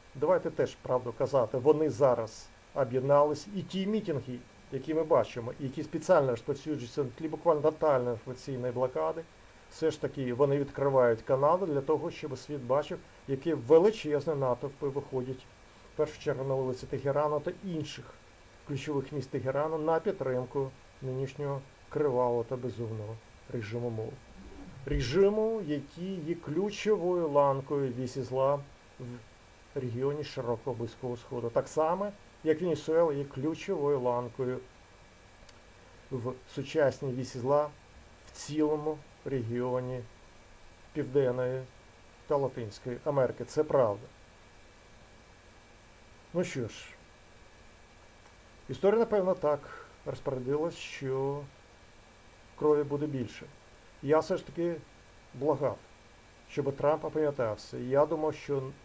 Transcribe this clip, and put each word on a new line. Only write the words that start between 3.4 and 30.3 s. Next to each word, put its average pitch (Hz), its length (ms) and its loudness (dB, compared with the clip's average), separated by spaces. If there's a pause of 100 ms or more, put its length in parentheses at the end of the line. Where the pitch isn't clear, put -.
І 180 60 -4
ті 190 240 -4
мітинги, 139 520 -4 (340)
які 139 220 -4
ми 160 100 2
бачимо, 123 560 0
і 143 40 -6
які 135 180 -6
спеціально 156 480 4
розповсюджуються 135 720 -4
на 123 160 -6
тлі 160 100 -6
буквально 156 320 2
тотальної 143 540 2
інформаційної 123 580 -6
блокади, 156 500 -2 (480)
все 160 200 0
ж 147 100 -4
таки 131 340 -4
вони 139 240 4
відкривають 135 640 4
канали 151 440 4
для 143 140 0
того, 151 300 0
щоб 139 280 -8
світ 147 220 -8
бачив, 143 380 0 (300)
які 139 260 0
величезні 151 800 6
натовпи 135 540 -2
виходять 131 580 -4 (480)
в - 20 -20
першу 151 240 -2
чергу 135 240 -2
на 135 100 0
вулиці 131 320 -2
Тегерану 143 540 0
та 175 120 -4 (120)
інших 151 400 -6 (640)
ключових 139 440 -4
міст 139 180 -6
Тегерану 143 480 -2
на 160 220 2
підтримку 131 720 -2 (320)
нинішнього 135 580 -6 (280)
кривавого 123 560 2
та 131 120 -4
безумного 110 580 -6 (380)
режиму 120 380 -4
мул. 110 200 -6 (760)
Режиму, 196 800 2
який 170 600 -6
є 170 80 -2
ключовою 180 920 0
ланкою 139 640 4
вісі 127 300 -4
зла 131 320 2 (460)
в 131 40 -12 (720)
регіоні 135 500 -2
Широкого 120 520 -4